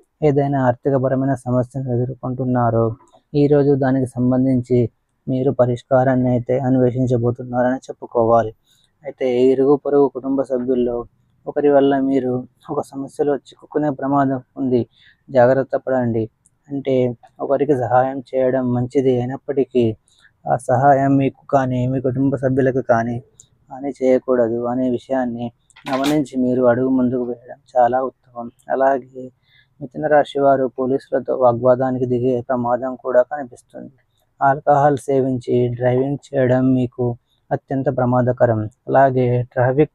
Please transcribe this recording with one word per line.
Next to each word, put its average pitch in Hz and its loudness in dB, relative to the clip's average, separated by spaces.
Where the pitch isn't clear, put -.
ఏదైనా 139 2
ఆర్థికపరమైన 135 0
సమస్యను 127 -4
ఎదుర్కొంటున్నారో, 123 -2
ఈరోజు 143 4
దానికి 135 0
సంబంధించి 127 0
మీరు 131 0
పరిష్కారాన్ని 127 0
అయితే 123 0
అన్వేషించబోతున్నారని 127 0
చెప్పుకోవాలి. 117 0
అయితే 127 -2
ఇరుగు 131 4
పొరుగు 143 2
కుటుంబ 135 -4
సభ్యుల్లో 123 -2
ఒకరి 147 0
వల్ల 139 4
మీరు 127 -2
ఒక 143 -4
సమస్యలో 139 -4
చిక్కుకునే - -6
ప్రమాదం 139 -2
ఉంది, 127 -2
జాగ్రత్త 131 2
పడండి. 120 -2
అంటే 131 -2
ఒకరికి 139 0
సహాయం 127 0
చేయడం 127 -2
మంచిది 127 0
అయినప్పటికీ 123 -2
ఆ 139 0
సహాయం 135 2
మీకు 135 -2
కానీ 127 0
మీ 131 -2
కుటుంబ 135 -2
సభ్యులకు 131 -2
కానీ 120 -2
హాని 135 -10
చేయకూడదు 123 0
అనే 127 -2
విషయాన్ని 120 -6
గమనించి 135 -2
మీరు 127 0
అడుగు 123 2
ముందుకు 127 0
వేయడం - -12
చాలా 123 2
ఉత్తమం. 120 -12
అలాగే 131 -2
మిథున 151 -10
రాశి 147 2
వారు 135 2
పోలీసులతో 131 -4
వాగ్వాదానికి 127 2
దిగే 123 -2
ప్రమాదం 123 -4
కూడా 123 0
కనిపిస్తుంది. 127 -10
ఆల్కహాల్ 143 2
సేవించి 127 0
డ్రైవింగ్ 127 -2
చేయడం 131 0
మీకు 123 -2
అత్యంత 135 -4
ప్రమాదకరం. 123 0
అలాగే 135 2
ట్రాఫిక్ 131 0